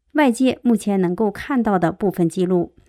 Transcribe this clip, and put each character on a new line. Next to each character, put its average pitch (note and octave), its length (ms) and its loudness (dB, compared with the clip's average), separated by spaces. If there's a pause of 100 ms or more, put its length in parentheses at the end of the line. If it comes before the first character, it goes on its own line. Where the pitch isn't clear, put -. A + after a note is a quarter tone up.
(120)
外 D4 180 2
界 B3+ 300 0
目 A#3 160 2
前 G3 240 -2
能 F3 160 0
够 G#3+ 140 0
看 B3 320 -4
到 G#3 160 2
的 E3 120 2
部 F#3+ 200 -2
分 E3+ 180 0
记 F3+ 160 -2
录。 F3 300 0 (140)